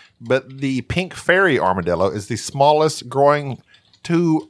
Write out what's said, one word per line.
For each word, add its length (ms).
But 380
the 240
pink 320
fairy 440
armadillo 520
is 180
the 80
smallest, 720
growing 540
to 460